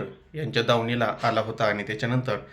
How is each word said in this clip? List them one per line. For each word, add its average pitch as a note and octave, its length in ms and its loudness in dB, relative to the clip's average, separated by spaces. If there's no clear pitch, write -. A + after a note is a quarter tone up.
यांच्या A#2 300 0
दावणीला A#2 600 2
आला A2 180 2
होता A2 240 -2
आणि G#2 180 0
त्याच्यानंतर A#2 540 0